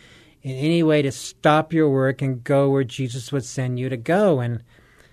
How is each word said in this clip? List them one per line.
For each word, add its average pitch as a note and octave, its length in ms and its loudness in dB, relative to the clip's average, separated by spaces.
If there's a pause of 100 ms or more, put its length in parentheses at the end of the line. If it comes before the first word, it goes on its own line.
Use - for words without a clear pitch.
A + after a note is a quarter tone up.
(420)
in C3 140 -10
any D#3+ 260 0
way D3+ 220 4
to C3+ 80 0
stop D#3 600 0
your D#3+ 160 2
work C3+ 320 2
and C3 240 -4
go C#3 280 2
where C#3 120 2
Jesus B2 480 -8
would C3+ 140 -4
send B2 320 -6
you B2+ 120 -6
to B2+ 80 -6
go." E3 420 2
And A#2+ 240 -4 (500)